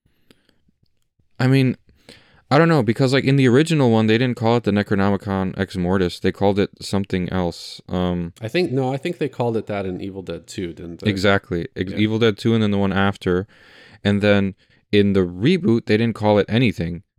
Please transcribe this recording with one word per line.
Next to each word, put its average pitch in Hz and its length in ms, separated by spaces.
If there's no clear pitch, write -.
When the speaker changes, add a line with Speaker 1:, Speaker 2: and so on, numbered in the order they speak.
Speaker 1:
I 127 80
mean, 131 300
I 139 80
don't 165 100
know, 156 140
because, 123 300
like, 135 120
in 135 120
the 131 120
original 143 420
one, 110 180
they 110 100
didn't 123 180
call 113 200
it 120 80
the 101 80
Necronomicon 98 840
Ex 95 200
Mortis. 90 420
They 92 140
called 101 260
it 98 120
something 95 500
else. 87 580
Um, 90 520
Speaker 2:
I 113 80
think, 170 240
no, 131 200
I 139 40
think 175 220
they 151 100
called 120 280
it 101 100
that 98 200
in 90 140
Evil 95 220
Dead 85 260
two, 87 240
didn't 85 300
they? 107 80
Speaker 1:
Exactly. 98 640
Ex-, 92 160
Speaker 2:
Yeah. - 60
Speaker 1:
Evil 107 200
Dead 110 200
two 113 160
and 110 80
then 104 100
the 101 60
one 98 140
after. 95 540
And 101 180
then 101 360
in 101 220
the 95 80
reboot, 104 640
they 107 100
didn't 113 200
call 107 220
it 95 100
anything. 90 560